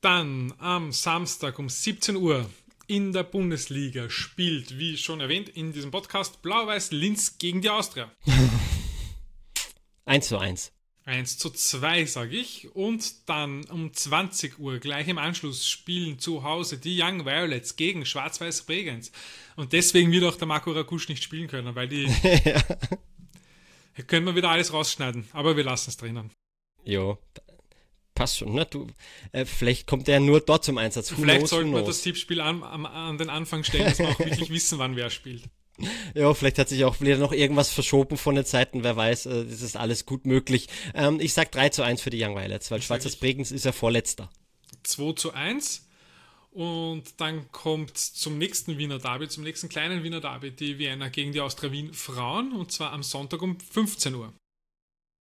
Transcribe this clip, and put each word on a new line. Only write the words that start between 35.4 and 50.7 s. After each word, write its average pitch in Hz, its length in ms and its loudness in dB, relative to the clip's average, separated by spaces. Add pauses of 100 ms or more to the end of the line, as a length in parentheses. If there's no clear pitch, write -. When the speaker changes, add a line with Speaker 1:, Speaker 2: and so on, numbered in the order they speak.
Speaker 2:
Ja, 147 180 8
vielleicht 139 240 4
hat 135 100 4
sich 135 160 4
auch 131 160 4
wieder 139 180 6
noch 139 120 4
irgendwas 143 400 4
verschoben 139 460 4
von 143 180 2
den 139 100 4
Zeiten, 127 380 2
wer 117 140 2
weiß, 113 300 2
äh, 120 180 -2
das 117 180 -10
ist 117 140 -6
alles 113 280 -2
gut 135 220 -4
möglich. 131 400 4 (280)
Ähm, 151 260 4
ich 156 120 0
sag 160 200 2
drei 135 160 6
zu 143 140 2
eins 120 200 2
für 135 80 -2
die 117 100 -2
Young 104 140 0
Violets, 98 380 -6
weil 113 80 -2
Speaker 1:
Ich - 60 -6
sag 120 100 0
Speaker 2:
Schwarzes - 180 -4
Speaker 1:
ich - 60 -12
Speaker 2:
Bregenz 131 320 0
ist 135 120 -4
ja 131 60 4
Vorletzter. - 580 0 (540)
Speaker 1:
Zwei 147 300 -2
zu 156 200 -4
eins. 190 560 -4 (640)
Und 165 680 -6
dann 156 320 -4
kommt 156 440 -2
zum - 400 -4
nächsten 160 420 -4
Wiener 143 200 -4
Derby, 131 300 -6
zum 151 160 -10
nächsten 160 240 -8
kleinen 165 340 -4
Wiener 165 180 -6
Derby, 139 300 -10
die 143 300 -6